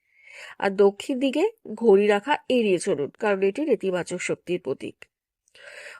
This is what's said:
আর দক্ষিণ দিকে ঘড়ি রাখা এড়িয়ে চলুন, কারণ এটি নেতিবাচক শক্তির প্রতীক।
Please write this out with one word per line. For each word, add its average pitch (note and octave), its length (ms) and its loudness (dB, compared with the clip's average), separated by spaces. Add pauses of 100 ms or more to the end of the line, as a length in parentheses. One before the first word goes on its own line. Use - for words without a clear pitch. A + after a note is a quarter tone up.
(600)
আর G3+ 160 -2
দক্ষিণ G3+ 440 2
দিকে C#4 240 0 (300)
ঘড়ি G#3 340 4
রাখা G#3 260 0 (160)
এড়িয়ে G#3+ 300 2
চলুন, C#3+ 300 -2 (100)
কারণ G3+ 220 0
এটি G3 240 0
নেতিবাচক F3+ 560 -2
শক্তির F3 400 -6
প্রতীক। - 360 -10 (1040)